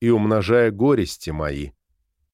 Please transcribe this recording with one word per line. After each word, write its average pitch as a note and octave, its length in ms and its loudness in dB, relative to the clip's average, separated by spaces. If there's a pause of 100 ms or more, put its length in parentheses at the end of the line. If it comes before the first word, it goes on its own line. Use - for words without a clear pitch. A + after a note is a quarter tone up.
и A#2 100 2
умножая A2 600 2
горести G#2+ 600 -2
мои». D2 400 -6 (640)